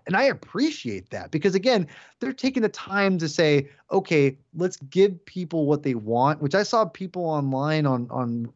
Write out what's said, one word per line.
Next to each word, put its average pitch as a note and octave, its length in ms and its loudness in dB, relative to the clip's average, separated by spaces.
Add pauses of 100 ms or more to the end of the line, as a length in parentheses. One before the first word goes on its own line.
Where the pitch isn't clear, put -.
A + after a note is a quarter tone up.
And F3 100 -2
I A#3+ 100 4
appreciate A#3 840 -4
that F2+ 220 -10
because, E3+ 240 0
again, G3 320 2 (320)
they're C4 120 -6
taking C4 300 -2
the G#3 80 2
time G3 480 0
to D#3+ 100 -2
say, D3 400 2 (240)
"Okay, D3 460 2 (160)
let's F3+ 240 -2 (140)
give F#3 340 2
people E3 400 -4
what C#3+ 160 2
they C3+ 140 -2
want," A#2+ 480 0
which C#3 100 -2
I F#3+ 80 4
saw A3 240 2
people F3+ 400 -8
online D3 640 0
on, B2 240 0
on A#2+ 340 -4 (100)